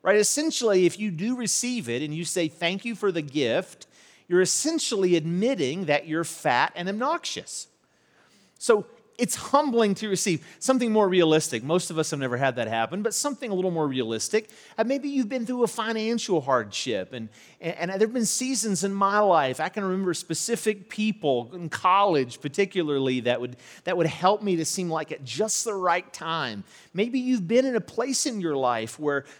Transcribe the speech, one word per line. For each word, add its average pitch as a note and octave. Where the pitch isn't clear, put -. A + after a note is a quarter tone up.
right? G3
Essentially, G#3+
if E3+
you G#3
do G3+
receive A#3+
it A#2+
and D3+
you E3
say, E3
"Thank F3
you A#3
for G3
the E3
gift," C#3+
you're F3
essentially F#3+
admitting F3
that D3
you're D#3+
fat C#3
and F3
obnoxious. B3
So G#3
it's -
humbling A#3
to A3
receive. F3
Something A#3+
more G#3+
realistic. D#3
Most E3+
of D#3+
us D#3
have C#3+
never B2
had B2+
that A#2
happen, A2+
but A3+
something C#4
a G3
little F#3
more D#3+
realistic. B2+
Uh, A3+
maybe C#4
you've C4
been A#3+
through B3
a A3
financial A3
hardship, A2+
and, A2+
and, E3
and F3
there G#3
have A3+
been A#3
seasons A3
in G3
my G3
life, D#3
I D#3+
can G3+
remember F#3
specific G#3
people D3
in F3
college F3+
particularly C#3+
that A#2+
would, B2
that F#3
would E3
help G3
me F#3+
to D#3+
seem F3
like D#3+
at C#3
just D3+
the A3
right F#3
time. D3
Maybe A#3+
you've B3
been A#3+
in B3+
a G3+
place B3+
in A3
your D#3+
life A#2+
where C#3+